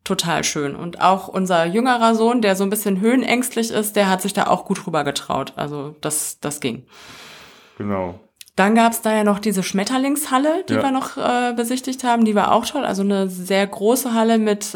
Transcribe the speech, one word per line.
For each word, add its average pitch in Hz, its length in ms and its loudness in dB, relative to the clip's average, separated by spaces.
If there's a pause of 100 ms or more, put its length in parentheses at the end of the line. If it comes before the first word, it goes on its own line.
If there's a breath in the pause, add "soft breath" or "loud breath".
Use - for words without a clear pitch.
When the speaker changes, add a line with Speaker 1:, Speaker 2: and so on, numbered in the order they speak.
Speaker 1:
total 170 400 -2
schön. 143 300 -4
Und 175 260 -8
auch 190 260 4
unser 180 380 2
jüngerer 226 500 2
Sohn, 233 260 4
der 196 140 4
so 196 80 0
ein 196 60 0
bisschen 202 320 0
höhenängstlich 240 680 2
ist, 214 260 -2
der 196 120 4
hat 185 120 2
sich 196 120 -4
da - 140 0
auch - 180 2
gut - 220 -4
rüber 160 160 -2
getraut. 139 540 -4
Also 147 440 -8
das, - 380 -6
das 147 220 -8
ging. 120 240 -6 (920 loud breath)
Speaker 2:
Genau. 95 420 -4 (360)
Speaker 1:
Dann 202 180 2
gab's 233 300 2
da 220 100 0
ja 214 100 2
noch 208 140 2
diese 196 240 -2
Schmetterlingshalle, 269 1080 0
die - 60 -2
Speaker 2:
Ja. 269 80 2
Speaker 1:
wir 277 100 2
noch, 262 260 -4
äh, 247 380 0
besichtigt 254 480 -4
haben. 233 220 4
Die 214 80 2
war - 200 4
auch 226 120 2
toll. 277 200 -4
Also 190 180 -2
eine 196 260 0
sehr 185 380 0
große 233 480 0
Halle 226 240 4
mit, 208 360 0